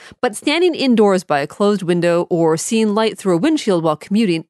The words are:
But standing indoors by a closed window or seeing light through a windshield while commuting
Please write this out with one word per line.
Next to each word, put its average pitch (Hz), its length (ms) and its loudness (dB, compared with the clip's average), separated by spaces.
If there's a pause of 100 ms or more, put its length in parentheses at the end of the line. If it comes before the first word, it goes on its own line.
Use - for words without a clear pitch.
(220)
But 247 140 -2
standing 330 400 0
indoors 214 480 2
by 147 160 -2
a 143 80 -4
closed 208 340 -2
window 175 480 0
or 165 280 2
seeing 220 360 0
light 220 240 -2
through 185 180 0
a 165 40 0
windshield 214 440 0
while 156 120 0
commuting 180 540 -2